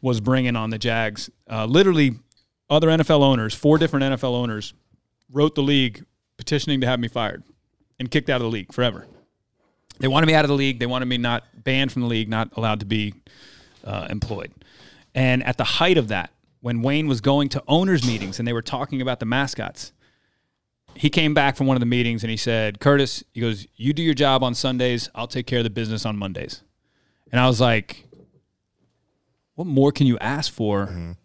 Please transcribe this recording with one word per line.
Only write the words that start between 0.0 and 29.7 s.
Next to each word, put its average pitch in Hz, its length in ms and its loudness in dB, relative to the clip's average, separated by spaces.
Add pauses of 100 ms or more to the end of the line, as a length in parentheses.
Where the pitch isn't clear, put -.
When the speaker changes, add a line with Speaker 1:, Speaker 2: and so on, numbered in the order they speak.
Speaker 1:
was 123 200 0
bringing 127 340 0
on 110 160 -4
the 110 80 -6
Jags, 113 500 -2 (200)
uh, 110 160 -4
literally 151 500 4 (540)
other 160 200 4
N 160 120 4
F - 100 2
L 143 120 6
owners, 117 300 2
four 151 240 4
different 147 260 2
N 135 100 0
F 127 100 -4
L 123 120 -2
owners, 113 380 -6 (580)
wrote 147 220 2
the 147 100 -2
league 135 400 0 (340)
petitioning 143 440 -2
to 123 60 0
have 123 120 0
me 117 80 -2
fired 113 360 -4 (560)
and 127 100 -8
kicked 147 200 0
out 131 80 2
of 123 60 -2
the 113 60 -2
league 104 240 -8
forever. 120 320 -2 (920)
They 131 80 0
wanted 151 200 4
me 160 60 4
out 156 120 6
of 139 40 0
the 143 60 2
league. 135 240 0
They 123 60 -2
wanted 127 220 -4
me 123 100 -2
not 120 260 -2 (200)
banned 131 280 0
from 127 120 -4
the 120 40 -2
league, 113 220 -2
not 110 260 -2
allowed 110 240 -2
to 104 60 -8
be, 104 280 -2 (680)
uh, 101 260 -8
employed. 107 400 -8 (640)
And 127 300 2
at 127 140 -4
the 120 80 -2
height 175 320 2
of 120 100 0
that, 95 240 -4 (300)
when 120 200 -4
Wayne 143 280 0
was 123 100 0
going 139 300 2
to 139 180 -6
owners' 160 400 2
meetings 101 320 -4
and 117 80 -4
they 120 60 -4
were 117 80 -4
talking 135 400 -6
about 127 180 -4
the 117 60 -6
mascots, 120 680 -4 (1040)
he 151 140 0
came 156 240 2
back 139 240 2
from 135 100 0
one 135 80 4
of 123 60 0
the 120 40 0
meetings 117 380 0
and 113 80 -4
he 110 60 -6
said, 110 420 -2
"Curtis," 139 420 2 (120)
he 120 80 -6
goes, 113 340 -4
"You 123 180 -2
do 151 80 -4
your 160 120 2
job 135 300 4
on 123 120 0
Sundays. 123 580 -2
I'll 117 140 -10
take 123 180 -6
care 123 140 -2
of 117 60 0
the 110 40 -2
business 110 360 -6
on 107 120 -4
Mondays." 98 460 -10 (680)
And 120 100 2
I 127 60 6
was 120 140 2
like, 117 440 0 (1500)
"What 175 120 -8
more 139 240 4